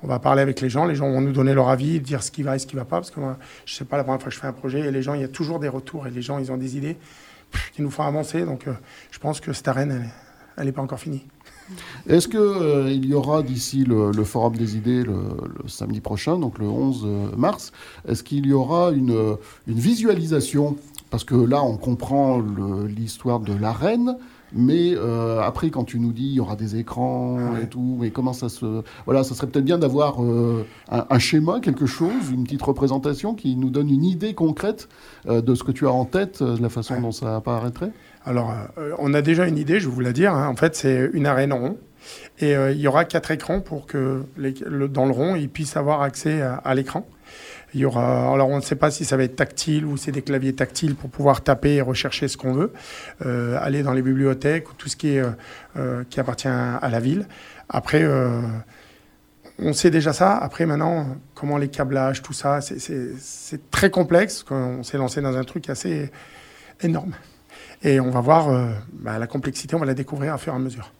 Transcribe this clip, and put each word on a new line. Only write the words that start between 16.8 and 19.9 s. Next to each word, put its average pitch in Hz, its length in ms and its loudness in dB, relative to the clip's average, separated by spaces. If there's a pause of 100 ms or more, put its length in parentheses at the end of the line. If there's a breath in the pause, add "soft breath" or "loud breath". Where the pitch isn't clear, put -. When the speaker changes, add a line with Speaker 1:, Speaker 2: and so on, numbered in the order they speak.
Speaker 2:
mars, 160 380 -2 (340 loud breath)
est-ce 120 160 -2
qu'il 143 220 -2
y 139 80 4
aura 165 380 4
une, 113 440 2 (320 loud breath)
une 117 120 -2
visualisation ? 160 1000 2 (320)